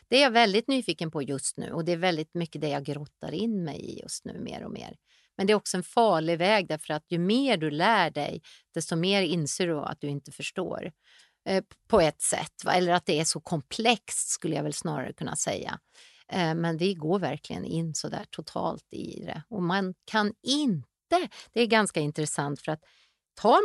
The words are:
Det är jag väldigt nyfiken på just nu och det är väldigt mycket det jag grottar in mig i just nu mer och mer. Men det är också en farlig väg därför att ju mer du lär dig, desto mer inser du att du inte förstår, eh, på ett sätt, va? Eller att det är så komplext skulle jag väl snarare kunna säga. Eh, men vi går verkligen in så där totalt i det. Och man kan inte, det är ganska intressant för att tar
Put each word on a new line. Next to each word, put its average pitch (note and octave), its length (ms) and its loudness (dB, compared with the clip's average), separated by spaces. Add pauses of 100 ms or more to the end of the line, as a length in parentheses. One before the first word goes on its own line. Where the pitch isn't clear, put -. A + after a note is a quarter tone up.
Det A#3+ 80 4
är C#4+ 60 8
jag C4+ 80 6
väldigt A3 380 4
nyfiken F3 420 0
på D3+ 120 -4
just C3+ 340 -4
nu A#2+ 160 -8
och D#3+ 120 -4
det E3+ 80 0
är E3+ 40 2
väldigt E3 380 -2
mycket E3 260 -6
det D#3 80 -2
jag C#3+ 160 -2
grottar D3 500 -8
in G3+ 300 -2
mig D3 160 -8
i - 200 -10
just - 240 -12
nu - 160 -12
mer - 240 -10
och - 80 -10
mer. - 240 -12 (400)
Men G3 100 0
det G#3 60 6
är - 20 8
också F#3+ 220 0
en F3+ 60 -2
farlig E3+ 560 4
väg F#3 300 4
därför D#3 260 -4
att D3+ 140 -4
ju E3+ 100 0
mer A3+ 380 2
du D#3 140 0
lär F3 400 4
dig, - 320 -6 (320)
desto E3 220 -2
mer F#3+ 260 2
inser E3+ 440 0
du D#3+ 120 0
att - 220 -6
du C#3+ 80 -6
inte C#3+ 240 -8
förstår, - 600 -8 (560)
eh, F#3+ 160 0 (240)
på G#3+ 120 6
ett D#3 220 2
sätt, - 420 -4
va? - 100 2
Eller F3+ 180 4
att F3 140 2
det D#3 140 2
är E3 40 0
så - 160 -2
komplext - 880 -2
skulle D#3+ 280 -4
jag D3+ 60 -2
väl D3+ 100 -2
snarare D3 400 -4
kunna - 240 -6
säga. - 420 -4 (540)
Eh, E3+ 220 2
men E3 220 0
vi F#3 180 0
går D#3+ 240 0
verkligen D#3+ 460 -4
in D#3+ 300 -4
så - 140 -6
där D3+ 220 -8
totalt - 640 -6
i - 320 -10
det. - 240 -8
Och G3+ 140 -6
man F#3 320 -2 (100)
kan G#3+ 280 0 (100)
inte, A#3+ 840 0 (240)
det A#3 80 0
är A#3+ 60 4
ganska G#3 340 2
intressant D3 600 -2
för - 120 -4
att - 100 -6 (580)
tar D4+ 240 6